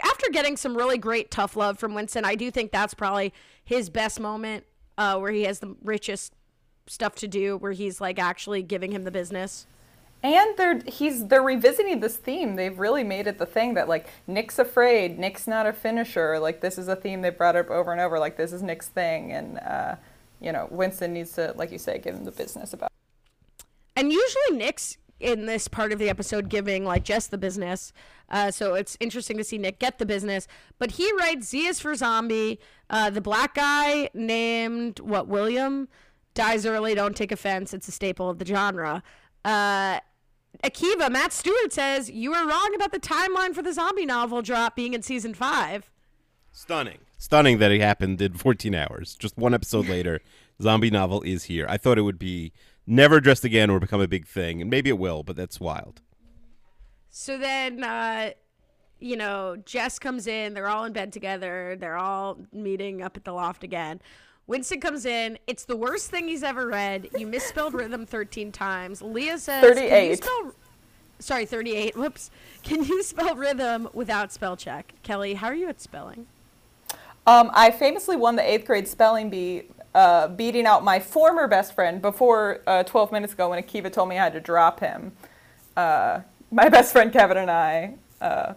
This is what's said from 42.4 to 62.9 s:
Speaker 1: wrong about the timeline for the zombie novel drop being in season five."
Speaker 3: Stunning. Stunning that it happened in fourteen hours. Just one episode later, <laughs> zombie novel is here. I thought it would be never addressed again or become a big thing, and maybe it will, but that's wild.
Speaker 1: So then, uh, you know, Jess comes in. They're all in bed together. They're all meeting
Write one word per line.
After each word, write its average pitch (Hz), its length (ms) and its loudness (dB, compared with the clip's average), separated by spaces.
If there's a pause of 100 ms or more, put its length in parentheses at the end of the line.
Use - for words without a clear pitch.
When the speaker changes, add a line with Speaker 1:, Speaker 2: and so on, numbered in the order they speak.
Speaker 1:
wrong 381 280 -2
about 392 160 -2
the 370 80 -6
timeline 370 540 -2
for 320 80 -6
the 339 120 -6
zombie 359 320 -2
novel 240 360 -2
drop 233 340 -2
being 247 180 -4
in 233 100 -6
season 226 300 -6
five." 208 560 -4 (640)
Speaker 3:
Stunning. 135 480 -6 (180)
Stunning 139 420 6
that 104 120 8
it 104 100 4
happened 98 400 2
in 98 120 0
fourteen 107 400 0
hours. - 420 -6
Just - 220 -8
one 120 160 4
episode 107 340 0
later, 87 340 -2 (180)
<laughs> - 220 -18
zombie 110 300 4
novel 98 300 2
is 90 240 -6
here. 82 240 -4
I - 80 -2
thought 123 200 6
it 107 60 4
would 95 160 -2
be 90 320 -6 (360)
never 143 300 10
addressed 135 280 6
again 110 240 6
or 95 100 6
become 98 220 0
a 95 60 2
big 87 180 -4
thing, 85 360 -6
and 95 80 -6
maybe 131 200 2
it 113 80 2
will, 87 260 -4
but 87 120 -10
that's 90 240 -10
wild. - 420 -10 (1080)
Speaker 1:
So - 280 -8
then, 262 460 -4
uh, 226 480 -4 (680)
you 240 160 -6
know, 196 500 -6
Jess 240 340 -6
comes 254 280 -8
in. 220 260 -6
They're 202 140 -6
all 214 180 -2
in 226 80 -10
bed 202 200 -8
together. 185 680 -8
They're 170 180 -8
all 196 420 -4 (120)
meeting 196 520 -8